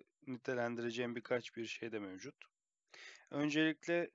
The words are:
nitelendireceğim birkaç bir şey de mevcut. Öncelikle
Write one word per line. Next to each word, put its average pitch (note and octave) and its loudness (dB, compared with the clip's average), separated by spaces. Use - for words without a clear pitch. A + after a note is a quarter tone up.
nitelendireceğim A#2+ 0
birkaç A#2+ -2
bir A2+ -4
şey A2+ -6
de A2 -2
mevcut. G2 -8
Öncelikle D#3 4